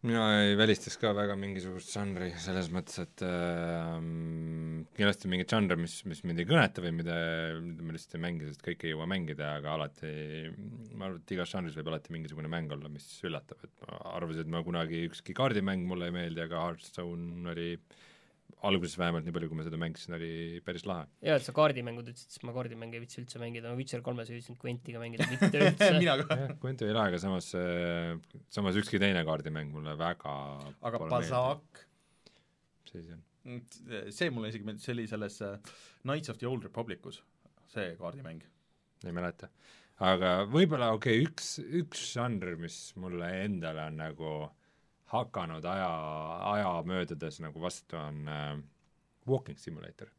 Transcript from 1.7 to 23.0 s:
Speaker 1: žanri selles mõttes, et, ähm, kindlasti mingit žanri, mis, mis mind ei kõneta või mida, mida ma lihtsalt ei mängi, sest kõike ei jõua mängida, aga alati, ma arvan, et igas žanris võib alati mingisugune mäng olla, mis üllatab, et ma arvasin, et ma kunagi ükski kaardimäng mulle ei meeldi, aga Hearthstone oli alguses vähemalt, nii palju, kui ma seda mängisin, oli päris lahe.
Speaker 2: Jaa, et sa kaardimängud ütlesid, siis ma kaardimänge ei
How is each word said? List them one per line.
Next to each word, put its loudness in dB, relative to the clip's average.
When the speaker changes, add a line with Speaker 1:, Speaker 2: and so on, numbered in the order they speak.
Speaker 1:
žanri -2
selles 0
mõttes, -2
et, -6
ähm, -2
kindlasti 2
mingit 0
žanri, 6
mis, -4
mis -6
mind 0
ei 2
kõneta 6
või 2
mida, 0
mida -6
ma -4
lihtsalt -12
ei -4
mängi, -2
sest -10
kõike -4
ei 0
jõua -2
mängida, -2
aga -2
alati, -4
ma -6
arvan, -6
et -8
igas 0
žanris -4
võib -4
alati -4
mingisugune -6
mäng -2
olla, -10
mis -14
üllatab, -6
et -18
ma -12
arvasin, -2
et -4
ma 0
kunagi 0
ükski -12
kaardimäng 2
mulle -2
ei -2
meeldi, -2
aga -2
Hearthstone -6
oli -2
alguses 4
vähemalt, 2
nii -4
palju, 0
kui -4
ma -4
seda -4
mängisin, -4
oli -4
päris -6
lahe. -2
Speaker 2:
Jaa, 4
et 2
sa -8
kaardimängud 2
ütlesid, -16
siis -14
ma -6
kaardimänge -6
ei -8